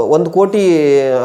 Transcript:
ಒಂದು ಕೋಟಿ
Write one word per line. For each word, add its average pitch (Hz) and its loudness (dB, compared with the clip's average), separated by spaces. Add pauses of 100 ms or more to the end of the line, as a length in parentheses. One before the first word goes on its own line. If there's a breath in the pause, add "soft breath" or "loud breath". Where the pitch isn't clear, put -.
ಒಂದು 156 0
ಕೋಟಿ 185 0 (380)